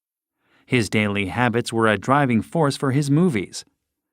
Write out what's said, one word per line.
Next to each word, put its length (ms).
His 240
daily 360
habits 460
were 140
a 100
driving 460
force 340
for 140
his 180
movies. 560